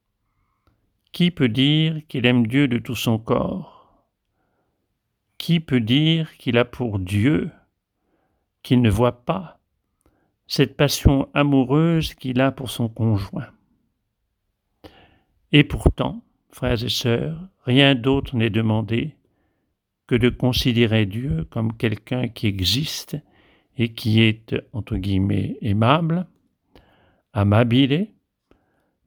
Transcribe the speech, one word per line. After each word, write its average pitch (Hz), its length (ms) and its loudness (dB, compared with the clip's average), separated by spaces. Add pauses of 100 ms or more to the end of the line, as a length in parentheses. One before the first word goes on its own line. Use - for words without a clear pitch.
(1120)
Qui 175 200 0
peut 135 160 0
dire 151 580 0
qu'il 117 180 -4
aime 123 220 4
Dieu 135 220 0
de 117 100 -2
tout 113 160 -8
son 110 240 0
corps ? 156 880 -6 (1300)
Qui 170 200 0
peut 139 220 0
dire 156 560 0
qu'il 120 200 -2
a 120 80 4
pour 110 360 -4
Dieu, 104 500 0 (1120)
qu'il 127 180 4
ne 117 100 4
voit 120 340 0
pas, 170 340 -8 (880)
cette - 300 -2
passion 139 580 0
amoureuse 143 800 0
qu'il 127 260 -4
a 135 120 2
pour 127 180 -12
son 120 180 -4
conjoint ? 110 600 -2 (2000)
Et 147 140 6
pourtant, - 580 -2 (300)
frères 123 320 -4
et 123 40 -6
sœurs, 131 520 -4 (240)
rien 139 320 4
d'autre 135 400 -2
n'est 113 120 0
demandé 113 680 -2 (920)
que - 80 -2
de 120 140 2
considérer 117 800 0
Dieu 135 440 -6
comme 113 260 -4
quelqu'un 120 520 -4
qui - 180 -6
existe 101 680 -4 (600)
et 117 180 -2
qui 110 260 2
est, 113 340 0 (180)
entre 104 240 -8
guillemets, 98 640 -2
aimable, 156 680 0 (1040)
amabile, 120 800 2 (960)